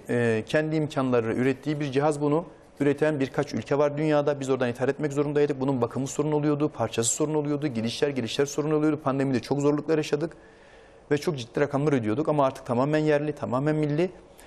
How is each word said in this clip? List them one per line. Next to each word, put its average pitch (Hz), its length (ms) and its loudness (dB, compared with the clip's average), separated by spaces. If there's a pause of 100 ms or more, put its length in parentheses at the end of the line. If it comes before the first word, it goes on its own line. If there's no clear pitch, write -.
e, 117 360 2
kendi 156 300 0
imkanlarıyla 127 600 0
ürettiği 135 440 0
bir 147 120 -4
cihaz. 143 300 0
Bunu 147 240 2 (340)
üreten 147 400 2
birkaç 135 340 -2
ülke 131 240 -2
var 147 200 2
dünyada. 147 420 2
Biz 131 100 -2
oradan 127 200 0
ithal 123 200 -2
etmek 139 240 -4
zorundaydık. 143 480 0
Bunun 131 200 0
bakımı 131 260 -2
sorun 151 240 -2
oluyordu, 147 380 0
parçası 113 400 -2
sorun 151 240 0
oluyordu, 147 340 -2
gidişler 117 420 -2
gelişler 131 360 -2
sorun 151 260 -2
oluyordu. 151 320 2
Pandemide 135 360 0
çok 143 220 -2
zorluklar 147 360 2
yaşadık 151 360 -2 (800)
ve 147 60 4
çok 147 200 -2
ciddi 123 220 -6
rakamlar 147 340 2
ödüyorduk 120 360 0
ama 147 160 2
artık 131 200 -4
tamamen 135 340 2
yerli, 151 360 2
tamamen 135 400 -2
milli 151 360 0 (360)